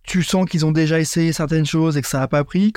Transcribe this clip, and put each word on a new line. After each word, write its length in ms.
tu 180
sens 260
qu'ils 160
ont 60
déjà 300
essayé 320
certaines 340
choses 300
et 60
que 40
ça 160
a 60
pas 160
pris ? 320